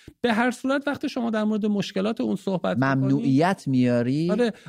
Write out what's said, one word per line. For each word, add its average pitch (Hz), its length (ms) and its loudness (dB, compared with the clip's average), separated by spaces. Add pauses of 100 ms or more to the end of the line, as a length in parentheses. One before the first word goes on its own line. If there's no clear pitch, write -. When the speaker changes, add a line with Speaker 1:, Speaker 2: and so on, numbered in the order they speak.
(220)
Speaker 1:
به 240 120 2
هر 233 180 2
صورت 269 360 -2
وقتی 285 220 -4
شما 233 200 -4
در 214 140 0
مورد 214 220 0
مشکلات 208 560 -2
اون 214 140 -2
صحبت 185 420 -2
می‌کنی، 135 180 2
Speaker 2:
ممنوعیت 139 720 2
میاری. 127 640 2
Speaker 1:
آره، 226 220 0 (160)